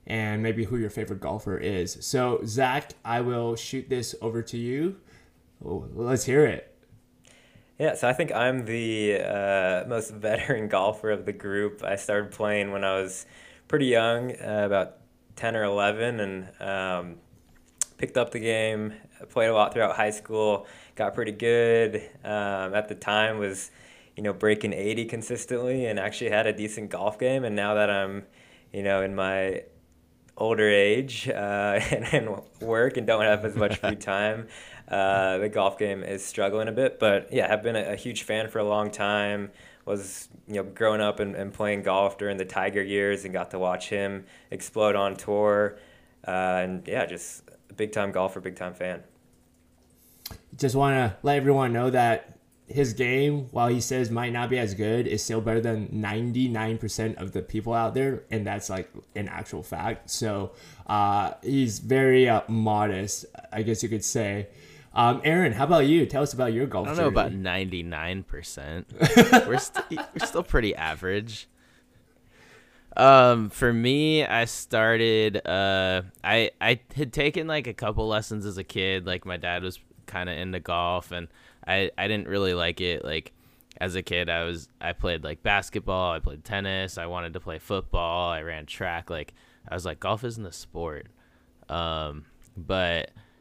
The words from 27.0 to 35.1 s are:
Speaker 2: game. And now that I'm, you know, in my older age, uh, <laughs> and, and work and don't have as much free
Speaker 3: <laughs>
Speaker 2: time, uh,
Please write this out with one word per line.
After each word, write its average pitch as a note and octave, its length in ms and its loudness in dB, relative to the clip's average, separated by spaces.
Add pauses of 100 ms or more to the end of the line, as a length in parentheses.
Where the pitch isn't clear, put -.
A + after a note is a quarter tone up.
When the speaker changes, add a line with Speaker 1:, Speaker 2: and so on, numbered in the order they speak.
Speaker 2:
game. C3 260 0
And G#2+ 100 -4
now G#2 200 0
that G#2 160 4
I'm, G2 340 -2 (480)
you G2+ 100 -6
know, G2 200 2
in G2 120 -2
my F#2+ 500 -2 (760)
older G#2+ 320 4
age, A2 580 4
uh, G2+ 580 0
<laughs> - 40 -6
and, - 240 0
and A2 280 0 (200)
work A2+ 340 2
and A2 100 -2
don't A2 140 4
have G#2+ 240 4
as G#2+ 120 -4
much G#2 200 2
free G#2 200 -2
Speaker 3:
<laughs> - 0 -
Speaker 2:
time, G#2+ 520 -2 (400)
uh, F#2+ 480 2